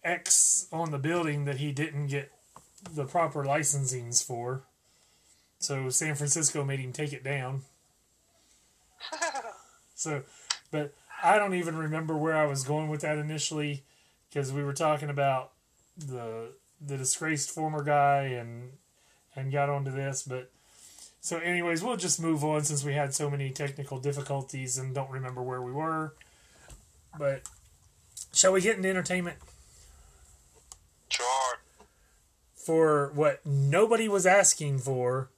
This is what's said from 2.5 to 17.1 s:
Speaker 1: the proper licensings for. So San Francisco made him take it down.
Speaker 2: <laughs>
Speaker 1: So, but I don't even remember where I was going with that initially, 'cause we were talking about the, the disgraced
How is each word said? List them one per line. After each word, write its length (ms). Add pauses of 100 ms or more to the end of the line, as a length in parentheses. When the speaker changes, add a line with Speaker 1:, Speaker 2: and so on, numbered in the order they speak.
Speaker 1:
the 120
proper 380
licensings 840
for. 380 (960)
So 300
San 260
Francisco 480
made 160
him 140
take 200
it 100
down. 400 (1500)
Speaker 2:
<laughs> 100 (720)
Speaker 1:
So, 300 (480)
but 240 (280)
I 140
don't 160
even 240
remember 400
where 180
I 100
was 180
going 260
with 120
that 180
initially, 640 (500)
'cause 180
we 120
were 100
talking 380
about 400 (440)
the, 580 (300)
the 140
disgraced 540